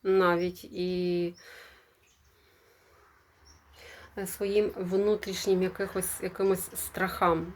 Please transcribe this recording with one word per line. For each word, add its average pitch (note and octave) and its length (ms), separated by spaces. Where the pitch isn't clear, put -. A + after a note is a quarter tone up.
навіть F3+ 600
і, F3+ 720
е, G3 100
своїм G3+ 480
внутрішнім G3 880
якихось, F#3 580
якимось F#3 540
страхам. F3 800